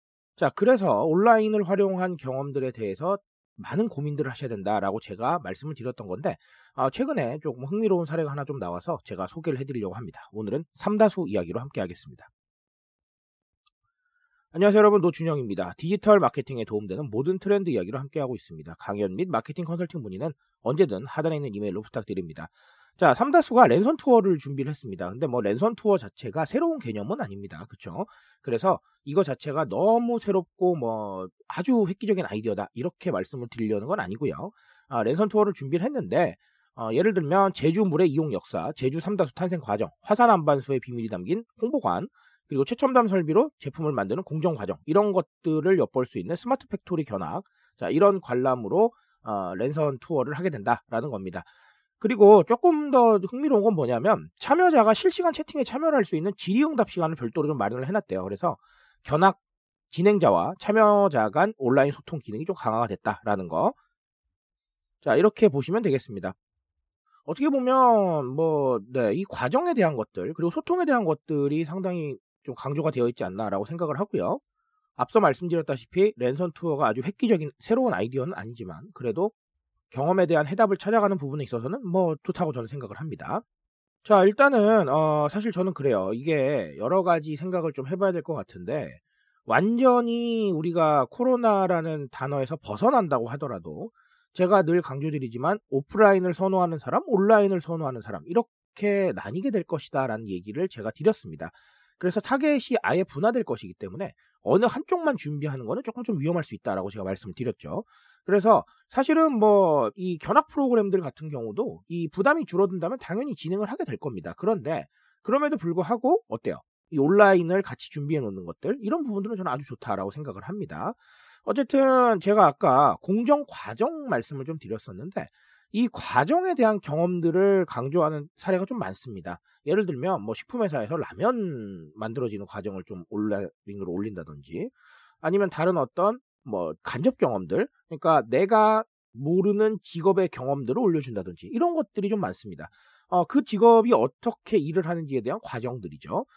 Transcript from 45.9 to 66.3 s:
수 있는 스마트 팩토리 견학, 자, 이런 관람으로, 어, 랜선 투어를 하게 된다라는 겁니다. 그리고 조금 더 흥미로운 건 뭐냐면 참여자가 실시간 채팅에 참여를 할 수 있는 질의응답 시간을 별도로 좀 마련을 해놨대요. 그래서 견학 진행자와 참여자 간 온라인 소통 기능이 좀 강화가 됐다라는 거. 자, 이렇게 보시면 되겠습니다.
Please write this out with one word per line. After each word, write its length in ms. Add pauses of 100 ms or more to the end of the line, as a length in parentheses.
수 140
있는 180
스마트 300
팩토리 380
견학, 400 (340)
자, 100
이런 320
관람으로, 720 (300)
어, 320
랜선 460
투어를 340
하게 160
된다라는 580
겁니다. 360 (540)
그리고 460
조금 460
더 280
흥미로운 440
건 120
뭐냐면 640
참여자가 560
실시간 400
채팅에 300
참여를 340
할 60
수 120
있는 180
질의응답 540
시간을 260
별도로 320
좀 120
마련을 300
해놨대요. 360
그래서 320 (460)
견학 360 (520)
진행자와 720
참여자 680
간 300
온라인 340
소통 260
기능이 280
좀 100
강화가 300
됐다라는 640
거. 260 (1300)
자, 120
이렇게 360
보시면 320
되겠습니다. 500 (920)